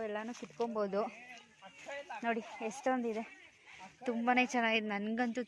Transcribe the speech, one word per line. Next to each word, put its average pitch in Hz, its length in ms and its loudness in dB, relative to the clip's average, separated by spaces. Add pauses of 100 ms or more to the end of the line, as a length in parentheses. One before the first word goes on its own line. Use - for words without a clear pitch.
ಎಲ್ಲಾನು 214 320 -4
ಕಿತ್ಕೊಬೋದು. 214 640 0 (1200)
ನೋಡಿ 226 180 0 (260)
ಎಷ್ಟೊಂದಿದೆ, 233 540 0 (840)
ತುಂಬಾನೇ 247 360 6 (100)
ಚೆನ್ನಾಗಿದೆ. 226 400 4
ನನ್ಗಂತೂ 226 540 0